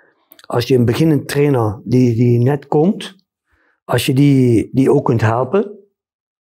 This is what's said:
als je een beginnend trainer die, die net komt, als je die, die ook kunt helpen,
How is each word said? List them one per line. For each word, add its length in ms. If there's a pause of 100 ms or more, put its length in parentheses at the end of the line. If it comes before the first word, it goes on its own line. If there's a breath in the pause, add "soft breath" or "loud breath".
(460 soft breath)
als 220
je 100
een 80
beginnend 420
trainer 560
die, 320
die 240
net 280
komt, 480 (760)
als 160
je 80
die, 600
die 180
ook 140
kunt 160
helpen, 560 (680)